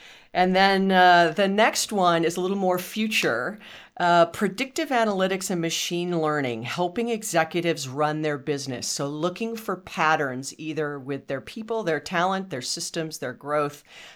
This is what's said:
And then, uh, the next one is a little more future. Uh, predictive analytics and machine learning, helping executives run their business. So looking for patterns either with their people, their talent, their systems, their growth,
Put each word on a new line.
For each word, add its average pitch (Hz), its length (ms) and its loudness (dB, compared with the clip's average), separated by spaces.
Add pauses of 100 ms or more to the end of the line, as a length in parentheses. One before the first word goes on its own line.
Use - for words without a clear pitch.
(340)
And 185 220 4
then, 190 380 4
uh, 175 420 8
the 196 140 2
next 214 420 2
one 175 320 4
is 160 140 0
a - 20 -4
little 185 160 0
more 185 240 2
future. 185 800 -2 (380)
Uh, 170 300 6
predictive 262 600 -4
analytics 196 640 0
and 175 80 -2
machine 175 640 -2
learning, 139 420 -2
helping 180 460 -2
executives 165 800 -2
run 151 320 -2
their 151 160 -2
business. 131 500 -6
So 143 220 -4
looking 180 480 -4
for 214 180 -6
patterns 151 840 -2
either 151 400 -6
with 135 300 -8
their 135 140 -4
people, 220 420 -6
their 160 160 0
talent, 190 520 -2
their 127 100 -6
systems, 160 560 -6
their 127 160 -6
growth, 143 500 -2 (320)